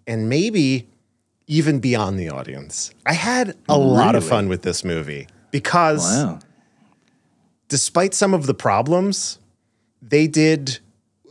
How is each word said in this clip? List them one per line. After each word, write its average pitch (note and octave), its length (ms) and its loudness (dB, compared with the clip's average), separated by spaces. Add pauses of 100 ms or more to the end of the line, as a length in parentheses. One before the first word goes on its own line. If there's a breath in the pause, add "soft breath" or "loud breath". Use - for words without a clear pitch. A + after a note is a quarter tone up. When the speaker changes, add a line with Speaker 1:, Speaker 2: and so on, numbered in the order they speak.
Speaker 1:
and A2+ 220 -4
maybe C#3+ 580 0 (600)
even D3+ 320 0
beyond G#2+ 400 0
the E2 100 -6
audience. C2+ 640 -12 (140)
I C#3 80 0
had G#3 420 -2 (140)
a D3+ 80 4
lot A#2+ 380 4
of A#2 80 2
Speaker 2:
Really? - 60 -6
Speaker 1:
fun G#2 200 2
with F2+ 140 -4
this F2 200 -2
movie D2+ 440 -6 (240)
because D#3+ 500 2
Speaker 2:
Wow. F#2+ 380 -2 (1300)
Speaker 1:
despite F3 460 0
some G3 200 2
of D#3+ 140 -2
the C3 60 0
problems, D#3 840 -2 (600)
they D3 260 2
did D3+ 520 0 (520)